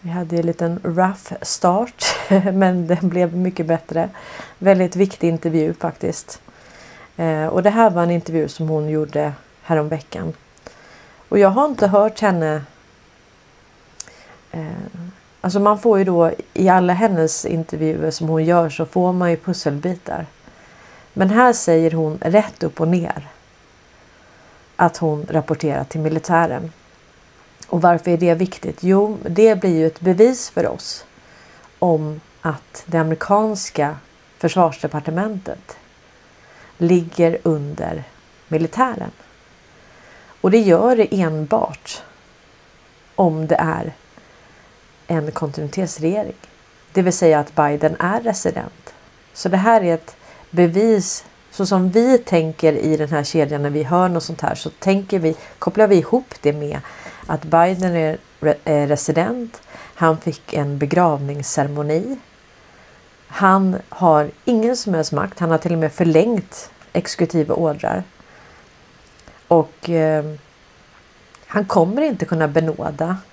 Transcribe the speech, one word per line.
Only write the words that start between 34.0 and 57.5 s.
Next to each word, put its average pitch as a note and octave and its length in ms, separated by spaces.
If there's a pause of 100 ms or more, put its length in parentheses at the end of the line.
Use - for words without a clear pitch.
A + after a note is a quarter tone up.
försvarsdepartementet E3+ 1400 (1000)
ligger E3+ 640
under D3+ 600 (440)
militären. G3 640 (1300)
Och F#3 100
det A3+ 80
gör G#3 360
det G3+ 260
enbart D#3 840 (1120)
om D#3+ 320
det D#3+ 80
är D#3+ 380 (1120)
en D#3 240
kontinuitetsregering. E3 1040 (560)
Det G3 100
vill F3+ 120
säga D#3+ 260
att D3 160
Biden D3 440
är G3+ 220
resident. - 720 (400)
Så - 160
det F#3+ 80
här G#3+ 260
är E3+ 100
ett - 220 (340)
bevis, F#3 760 (260)
så G3 140
som F#3 240
vi A#3+ 280
tänker D#3+ 560
i D#3 240
den D3+ 120
här D3 140
kedjan D3 400
när D3 60
vi D3 140
hör F3+ 260
något E3+ 140
sånt E3 180
här, - 140
så - 140
tänker F#3+ 500
vi, D#3+ 160 (240)
kopplar G#3 280
vi G3 80
ihop A3+ 460
det D3 120
med D3 260 (500)
att D3+ 140
Biden F3 520